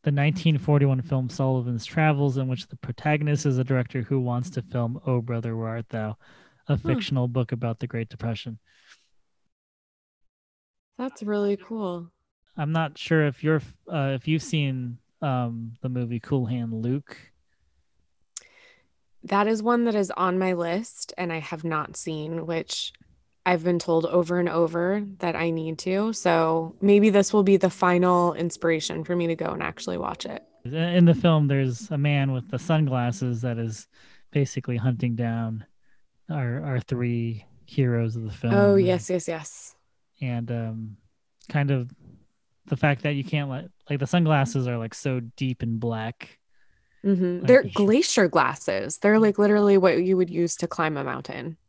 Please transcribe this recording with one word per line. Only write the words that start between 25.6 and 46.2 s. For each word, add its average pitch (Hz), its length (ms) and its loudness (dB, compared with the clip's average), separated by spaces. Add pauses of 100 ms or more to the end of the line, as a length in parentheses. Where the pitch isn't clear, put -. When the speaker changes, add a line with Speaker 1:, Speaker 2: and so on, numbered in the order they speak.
Speaker 2:
to. 202 320 -2
So 165 680 0
maybe 202 300 6
this 196 220 4
will 208 100 6
be 196 140 6
the 185 140 2
final 180 640 4
inspiration 165 720 -2
for 175 120 -2
me 170 120 0
to 165 80 -2
go 160 100 -6
and - 160 -4
actually - 360 -6
watch - 280 -8
it. - 160 -12 (220)
Speaker 1:
In 170 400 2
the 170 100 8
film, 151 320 4
there's 135 440 0
a 151 80 -4
man 139 340 2
with 127 160 -6
the 123 100 -6
sunglasses 127 840 0
that 120 160 -4
is 113 280 -6 (460)
basically 131 440 -2
hunting 120 400 -2
down 113 480 -4 (640)
our, 135 340 -4
our 131 180 -2
three 120 680 -4 (200)
heroes 117 500 0
of 113 80 -8
the 104 80 -8
film. 117 220 0
Speaker 2:
Oh, 202 200 6
Speaker 1:
And 190 120 6
Speaker 2:
yes, 180 220 0
yes, 180 200 -4
yes. - 460 -10 (460)
Speaker 1:
and, 120 300 -4
um, 113 460 -6 (520)
kind 143 220 0
of 127 200 -2 (760)
the 139 100 -2
fact 143 260 2
that 147 120 -2
you 139 100 -4
can't 143 240 -2
let, 127 200 -8 (200)
like, 143 100 -2
the 135 80 -2
sunglasses 139 640 2
are, 120 80 -2
like, 113 180 -6
so 127 260 -4
deep 123 420 -6
and 113 180 -2
black. 113 580 -6 (640)